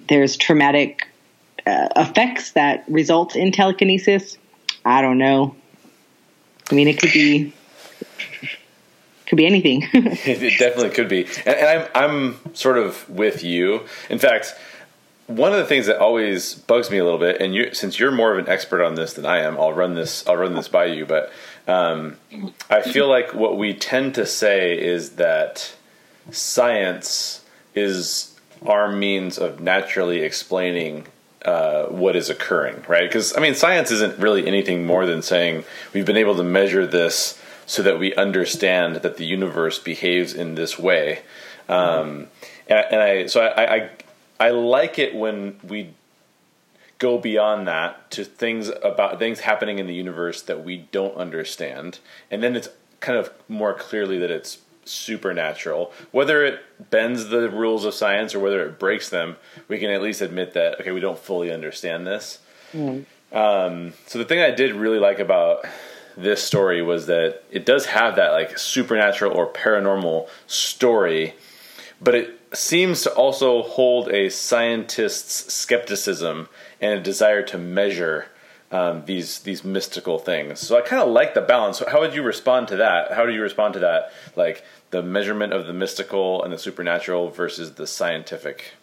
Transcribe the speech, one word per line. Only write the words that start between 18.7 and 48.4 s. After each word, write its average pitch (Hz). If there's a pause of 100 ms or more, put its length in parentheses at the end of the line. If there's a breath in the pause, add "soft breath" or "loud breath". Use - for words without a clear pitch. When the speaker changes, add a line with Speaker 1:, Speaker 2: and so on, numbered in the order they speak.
Speaker 2:
on 80
this 80
than 73
I 85
am, 78
I'll 78
run 90
this, 82
I'll 90
run 90
this 78
by 87
you. 78
But, 76 (340 loud breath)
um, 80 (500)
I 107
feel 135
like 123
what 107
we 104
tend 131
to 107
say 95
is 85
that - (560 soft breath)
science - (320 soft breath)
is 95 (280)
our 104
means 98
of 80
naturally 90
explaining, 80 (380)
uh, 78
what 90
is 85
occurring, 71
right? 87
'Cause, -
I 147
mean, 151
science 165
isn't 107
really 98
anything 95
more 90
than 85
saying 85 (280 loud breath)
we've 98
been 104
able 104
to 87
measure 92
this 85 (280 loud breath)
so -
that 95
we 95
understand 92
that -
the 85
universe 82
behaves 87
in 82
this 80
way. 80 (480 loud breath)
Um, 78 (400 loud breath)
and, 107
and 107
I, 98
so 117
I, 113
I, 110
I, 110 (520)
I 120
like 123
it 139
when 104
we 95 (1080 soft breath)
go 123
beyond 107
that 85
to 101
things 113 (120)